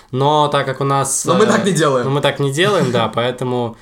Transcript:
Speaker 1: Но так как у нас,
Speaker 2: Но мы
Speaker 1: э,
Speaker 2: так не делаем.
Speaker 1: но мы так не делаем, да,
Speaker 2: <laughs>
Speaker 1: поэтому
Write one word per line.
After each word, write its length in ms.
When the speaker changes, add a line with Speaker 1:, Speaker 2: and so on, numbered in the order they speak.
Speaker 1:
Но 380
так 160
как 160
у 40
нас, 420
Speaker 2:
Но 80
мы 100
Speaker 1:
э, 20
Speaker 2:
так 200
не 60
делаем. 340
Speaker 1:
но 40
мы 120
так 180
не 100
делаем, 420
да, 160
Speaker 2:
<laughs> 60
Speaker 1:
поэтому 680